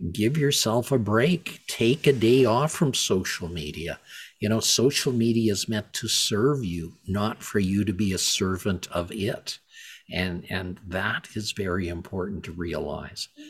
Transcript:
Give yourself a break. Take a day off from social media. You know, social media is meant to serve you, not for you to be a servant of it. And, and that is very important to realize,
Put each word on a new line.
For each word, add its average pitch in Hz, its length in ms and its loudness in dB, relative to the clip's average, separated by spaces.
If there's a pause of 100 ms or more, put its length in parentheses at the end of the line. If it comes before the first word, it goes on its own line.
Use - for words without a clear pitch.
(100)
Give 110 260 0
yourself 123 540 2
a 135 80 4
break. 113 680 2
Take 123 400 2
a 139 40 8
day 123 320 6
off 123 280 2
from 143 200 2
social - 560 -2
media. 78 520 -8 (400)
You 107 80 0
know, 110 120 4
social 131 520 2
media 113 400 4
is - 160 -2
meant 107 260 -4
to 110 140 -6
serve 123 560 2
you, 85 300 -6 (120)
not 104 360 -2
for - 180 0
you 98 240 2
to 104 80 -2
be 95 200 0
a 90 60 -2
servant 92 720 -2
of 87 220 -4
it. - 460 -4 (540)
And, 90 380 -2
and 92 380 -6
that 92 480 -4
is 104 160 -6
very 92 360 -2
important 85 560 -6
to - 80 -10
realize, 76 760 -6 (220)